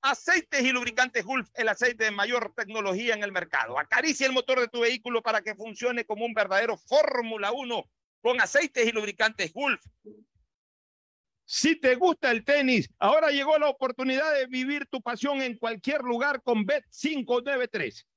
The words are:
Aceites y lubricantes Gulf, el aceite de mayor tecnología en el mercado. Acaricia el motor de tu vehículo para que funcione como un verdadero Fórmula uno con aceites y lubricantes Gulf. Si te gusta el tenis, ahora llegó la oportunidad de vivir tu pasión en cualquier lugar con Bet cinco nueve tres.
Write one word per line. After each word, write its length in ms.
Aceites 540
y 80
lubricantes 540
Gulf, 300
el 140
aceite 360
de 80
mayor 420
tecnología 600
en 100
el 80
mercado. 440
Acaricia 520
el 40
motor 280
de 80
tu 140
vehículo 380
para 220
que 140
funcione 480
como 200
un 80
verdadero 440
Fórmula 760
uno 400
con 200
aceites 460
y 60
lubricantes 600
Gulf. 320
Si 300
te 220
gusta 340
el 140
tenis, 440
ahora 300
llegó 280
la 100
oportunidad 640
de 140
vivir 400
tu 160
pasión 400
en 160
cualquier 440
lugar 380
con 240
Bet 240
cinco 560
nueve 220
tres. 400